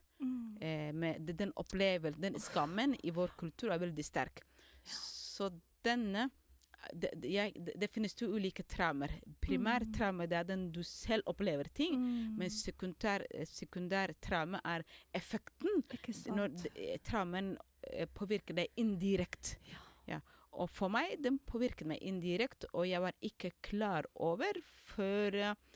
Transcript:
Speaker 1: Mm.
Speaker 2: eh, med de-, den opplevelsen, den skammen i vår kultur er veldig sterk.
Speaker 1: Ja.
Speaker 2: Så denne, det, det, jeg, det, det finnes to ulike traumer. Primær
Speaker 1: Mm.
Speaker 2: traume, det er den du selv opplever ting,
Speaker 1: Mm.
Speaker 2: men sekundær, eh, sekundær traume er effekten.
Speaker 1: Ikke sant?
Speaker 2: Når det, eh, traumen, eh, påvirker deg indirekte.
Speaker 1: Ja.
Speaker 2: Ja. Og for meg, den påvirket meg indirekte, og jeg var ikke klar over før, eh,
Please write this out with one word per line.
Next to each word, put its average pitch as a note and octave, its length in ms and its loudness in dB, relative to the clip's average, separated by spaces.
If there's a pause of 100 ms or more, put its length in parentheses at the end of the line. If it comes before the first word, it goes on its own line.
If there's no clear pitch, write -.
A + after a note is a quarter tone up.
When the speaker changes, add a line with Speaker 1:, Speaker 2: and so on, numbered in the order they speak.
(240)
Speaker 1:
Mm. A#3 400 -2
Speaker 2:
eh, D3+ 300 0
med D#3+ 340 0
de-, F3 60 -2
den G3+ 240 0
opplevelsen, F3 640 2
den F#3+ 180 0
skammen F#3+ 640 2
i E3+ 80 0
vår F3 180 2 (100)
kultur F#3 340 -2
er E3+ 60 2
veldig E3 260 -2
sterk. - 380 -2 (420)
Speaker 1:
Ja. - 80 -10
Speaker 2:
Så - 580 -4 (320)
denne, A#3 480 2 (640)
det, E3+ 160 0 (100)
det, B2+ 100 -2
jeg, G3+ 240 2
det, E3+ 240 -6
det G3+ 120 0
finnes G#3+ 240 0
to A#3+ 120 -2
ulike F#3+ 420 0
traumer. D3 400 0 (320)
Primær B3 400 4
Speaker 1:
Mm. A3 120 -2
Speaker 2:
traume, F#3+ 360 2
det F3 100 2
er F3 60 2
den F#3 260 0
du E3+ 120 -2
selv - 440 0
opplever D3+ 480 0
ting, D#4+ 220 2
Speaker 1:
Mm. A#3+ 400 0
Speaker 2:
men G#3+ 140 0
sekundær, G3+ 800 -2
eh, - 140 -4
sekundær F3+ 760 -2
traume F3 440 0
er E3 200 -2 (300)
effekten. C#4+ 760 0
Speaker 1:
Ikke - 240 -6
sant? - 220 -2
Speaker 2:
Når F3+ 260 0
det, - 140 -4
eh, - 220 -2
traumen, F#3+ 580 0 (280)
eh, - 220 -4
påvirker G3 480 -2
deg F3 220 2
indirekte. G3 880 2
Speaker 1:
Ja. - 140 -14 (280)
Speaker 2:
Ja. D3+ 140 -4 (320)
Og F3 160 -2
for - 220 -2
meg, D4 320 0
den C4+ 160 2
påvirket A#3 480 0
meg D#3 160 -4
indirekte, F#3 600 -2 (100)
og F3 120 2
jeg F3+ 140 2
var F3+ 120 0 (100)
ikke - 300 -4 (100)
klar G#3 400 0 (140)
over A3 360 2 (320)
før, G3+ 500 2
eh, G#3 200 2 (200)